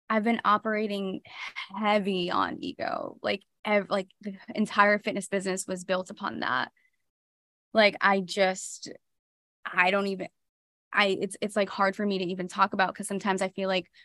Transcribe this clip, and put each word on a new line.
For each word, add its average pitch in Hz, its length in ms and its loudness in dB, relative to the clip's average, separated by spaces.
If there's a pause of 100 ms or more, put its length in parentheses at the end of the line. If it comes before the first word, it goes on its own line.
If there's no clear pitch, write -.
I've 220 140 2
been 226 220 2
operating 208 760 0 (540)
heavy 202 540 2
on - 320 0
ego, - 600 -4
like, 202 200 -2 (220)
ev-, 208 260 2
like, 196 180 -2 (140)
the 202 140 -8 (180)
entire 208 460 4
fitness 202 280 -4
business 190 400 -2
was 180 160 -6
built 185 260 -2
upon 202 320 -8
that. 123 300 -2 (1000)
Like, 208 280 6
I 196 200 6
just, 185 720 -2 (720)
I 180 240 2
don't 202 180 2
even, 190 200 -4 (640)
I, 202 260 2
it's, 196 220 -6
it's, 208 140 -4
like, 196 140 2
hard 196 260 0
for 214 100 -4
me 196 140 -2
to 185 60 -2
even 185 220 -4
talk 196 260 0
about 190 200 2
'cause 202 140 -10
sometimes 196 340 -2
I 190 80 0
feel 190 180 -4
like 185 200 -2 (180)